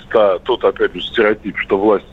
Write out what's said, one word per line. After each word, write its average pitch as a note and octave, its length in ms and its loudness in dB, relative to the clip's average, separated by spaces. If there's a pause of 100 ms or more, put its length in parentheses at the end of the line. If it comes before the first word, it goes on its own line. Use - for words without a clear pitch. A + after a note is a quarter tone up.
(120)
та, G2+ 280 4
тот, A#2+ 240 -4
опять G2+ 300 0
же, F2+ 80 -10
стереотип, G#2+ 560 -2
что - 220 -2
власть G2+ 340 0